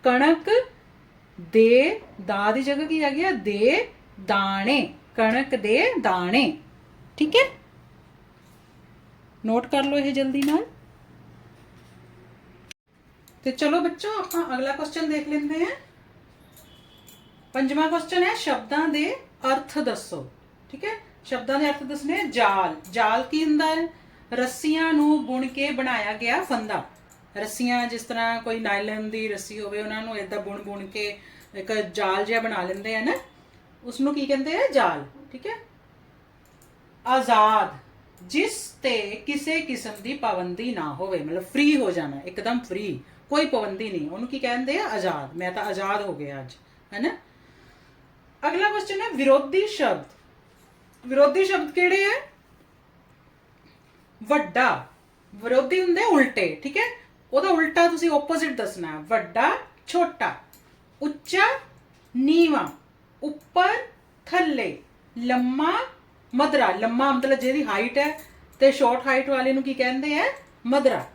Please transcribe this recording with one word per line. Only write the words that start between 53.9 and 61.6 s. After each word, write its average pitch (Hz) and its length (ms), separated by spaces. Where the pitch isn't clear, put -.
ਵੱਡਾ। 214 640
ਵਿਰੋਧੀ 262 480
ਹੁੰਦੇ 359 220
ਉਲਟੇ, 254 580
ਠੀਕ 277 140
ਹੈ? 480 300
ਉਹਦਾ 294 160
ਉਲਟਾ 330 400
ਤੁਸੀਂ 330 220
ਆਪੋਜ਼ਿਟ 302 420
ਦੱਸਣਾ 196 400
ਹੈ। 156 60
ਵੱਡਾ, 226 600
ਛੋਟਾ, 339 480
ਉੱਚਾ, 392 580